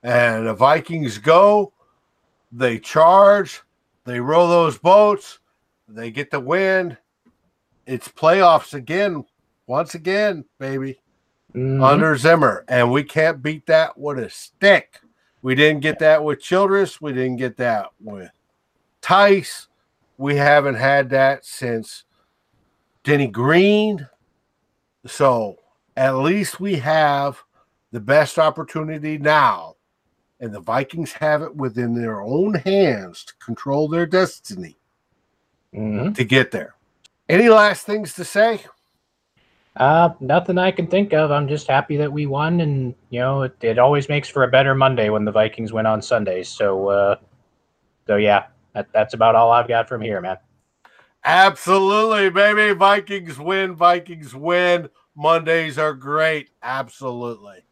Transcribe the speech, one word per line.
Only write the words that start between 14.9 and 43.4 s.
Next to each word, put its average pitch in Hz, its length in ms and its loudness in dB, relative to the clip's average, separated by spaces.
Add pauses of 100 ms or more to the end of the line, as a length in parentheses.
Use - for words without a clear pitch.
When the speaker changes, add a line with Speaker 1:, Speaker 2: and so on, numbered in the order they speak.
Speaker 1:
We 127 140 -2
didn't 151 240 2
get 151 180 -4
that 156 240 2
with 147 180 -4
Childress. 196 600 0
We 147 120 -8
didn't 127 260 -4
get 123 180 -8
that 113 320 -4 (120)
with 101 300 -18 (680)
Tice. 196 680 2 (520)
We 143 180 -2
haven't 143 400 2
had 135 340 0
that 135 340 0
since - 600 -10 (1000)
Denny 143 240 0
Green. 175 840 0 (1000)
So 117 500 0 (400)
at 135 180 0
least 170 460 -4
we 190 160 -4
have 143 680 -2 (480)
the 117 100 -10
best 139 380 0
opportunity 156 800 -4
now, 143 560 0 (640)
and 117 160 -12
the 101 60 -14
Vikings 131 540 -6
have 151 280 -2
it 165 140 -14
within 120 380 -4
their 113 260 -6
own 156 340 -2
hands 139 720 -2
to - 100 -20 (100)
control 139 440 -4
their 170 180 -2
destiny 180 680 -4 (1000)
Speaker 2:
Mm-hmm. 107 380 -6
Speaker 1:
to 131 120 -4
get 131 280 0
there. - 240 -12 (520)
Any 214 200 2
last 208 380 2
things 208 280 -8
to 180 100 -12
say? 214 360 -2 (1160)
Speaker 2:
Uh, 160 420 4
nothing 175 400 0
I 185 140 0
can 170 160 -6
think 202 240 0
of. 156 180 2
I'm 147 160 0
just 147 220 -6
happy 139 280 0
that 147 160 -4
we 147 140 -6
won, 151 340 -2
and, 135 320 -4 (180)
you 120 100 -6
know, 135 220 -2